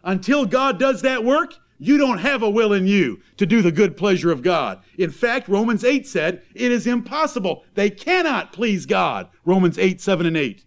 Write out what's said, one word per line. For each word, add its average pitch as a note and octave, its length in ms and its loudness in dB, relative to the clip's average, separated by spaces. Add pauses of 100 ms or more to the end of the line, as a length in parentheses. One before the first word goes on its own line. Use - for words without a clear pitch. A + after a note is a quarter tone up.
Until G#3 420 0
God B3+ 340 0
does C4 220 0
that B3+ 240 -2
work, C#4+ 300 0 (220)
you B3 200 2
don't B3+ 220 2
have B3 220 0
a A3 80 0
will G#3+ 220 2
in F#3+ 160 2
you E3+ 320 0 (160)
to G3+ 100 0
do A3 160 4
the F3 120 4
good F3 240 0
pleasure E3+ 340 0
of C3 100 -2
God. C3+ 400 -2 (160)
In F3 120 -2
fact, A#3+ 400 -4
Romans G#3 340 0
eight C4+ 240 0
said, F3 360 -4 (120)
"It A#3+ 160 -2
is A#3+ 160 -2
impossible." A#3+ 840 -4
They G3+ 160 0
cannot D4+ 640 -2
please G3+ 320 -2
God. D3+ 440 -2 (140)
Romans F3+ 340 2
eight, F#3 220 0
seven F3 260 -2
and E3 120 -2
eight. A#2+ 300 -6